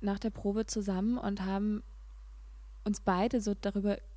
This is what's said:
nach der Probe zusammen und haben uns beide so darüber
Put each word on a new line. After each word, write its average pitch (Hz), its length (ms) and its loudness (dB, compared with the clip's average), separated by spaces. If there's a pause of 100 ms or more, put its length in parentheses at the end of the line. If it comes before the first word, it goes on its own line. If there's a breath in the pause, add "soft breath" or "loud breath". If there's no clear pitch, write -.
nach 202 200 0
der 226 100 0
Probe 208 360 0
zusammen 202 520 2
und 196 260 0
haben 202 380 0 (1000)
uns 208 160 0
beide 214 400 4
so 202 200 2
darüber 202 380 2 (180)